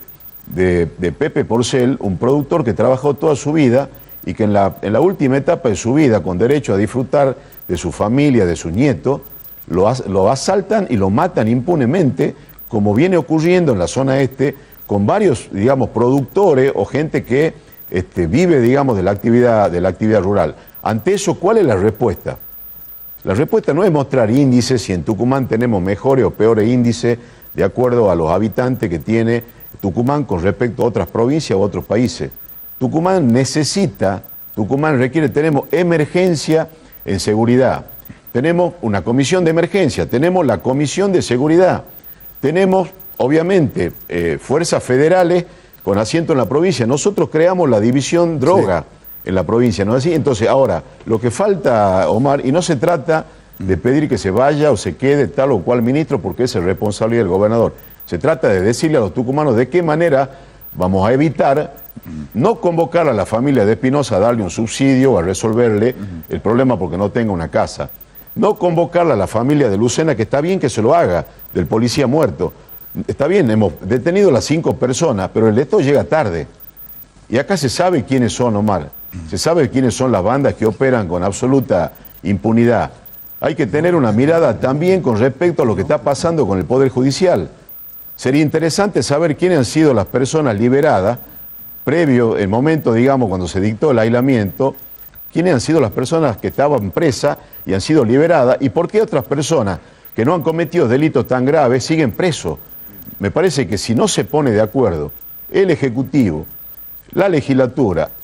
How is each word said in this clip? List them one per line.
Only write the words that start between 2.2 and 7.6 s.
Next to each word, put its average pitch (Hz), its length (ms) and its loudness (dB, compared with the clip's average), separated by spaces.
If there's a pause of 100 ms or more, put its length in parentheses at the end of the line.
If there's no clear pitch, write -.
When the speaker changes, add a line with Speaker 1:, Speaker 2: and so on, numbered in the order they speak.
Speaker 1:
que 117 100 -2
trabajó 131 400 0
toda 156 220 0
su 143 160 -4
vida 135 360 2 (380)
y - 80 -6
que - 80 -4
en 104 100 0
la, 98 300 0
en 101 100 -4
la 117 80 2
última 151 360 2
etapa 139 320 0
de 101 80 0
su 113 180 -2
vida, 127 260 4
con 90 160 -4
derecho 120 380 0
a - 20 0
disfrutar 127 600 0 (320)